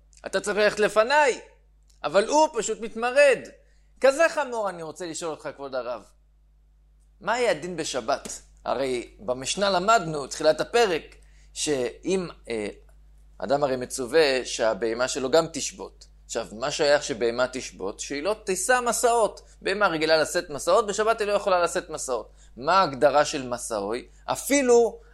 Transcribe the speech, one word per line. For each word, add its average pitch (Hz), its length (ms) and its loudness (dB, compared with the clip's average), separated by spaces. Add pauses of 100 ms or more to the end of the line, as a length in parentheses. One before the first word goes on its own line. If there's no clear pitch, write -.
(260)
אתה 190 140 -2
צריך 196 160 -4
ללכת 208 240 2
לפניי, 226 600 4 (640)
אבל 185 220 2
הוא 302 220 4 (100)
פשוט 208 220 -6
מתמרד. 247 580 4 (600)
כזה 277 280 4
חמור 247 400 -4
אני 175 140 -8
רוצה 160 240 -10
לשאול 165 240 -8
אותך, 147 260 -10
כבוד 139 180 -10
הרב. 120 280 -6 (1160)
מה - 120 -4
היה 240 180 2
הדין 175 260 -4
בשבת?" 139 640 -4 (240)
הרי 123 540 -4
במשנה 131 520 -4
למדנו, 180 560 0
תחילת 156 340 2
הפרק, 190 420 2 (500)
שאם, 151 760 -2 (200)
אה, 107 200 -4 (680)
אדם 139 260 0
הרי 131 120 0
מצווה 127 680 2
שהבהמה 113 640 0
שלו 131 220 -4
גם 160 220 4
תשבות. - 540 -10 (200)
עכשיו, 117 260 -6
מה 120 180 -6
שייך 147 320 2
שבהמה 120 500 0
תשבות? 104 480 -10
שהיא 143 220 -8
לא 196 220 -2
תישא 247 400 0
מסעות. 233 560 0 (220)
בהמה 196 260 0
רגילה 160 280 2
לשאת 165 340 -2
מסעות, 175 360 2
בשבת 220 340 0
היא 202 80 -2
לא 208 40 0
יכולה 190 300 2
לשאת 170 280 -2
מסעות. 127 420 -6 (240)
מה 160 240 2
ההגדרה 143 440 4
של 135 240 -4
מסעוי? 117 600 -6 (160)
אפילו 240 760 2 (140)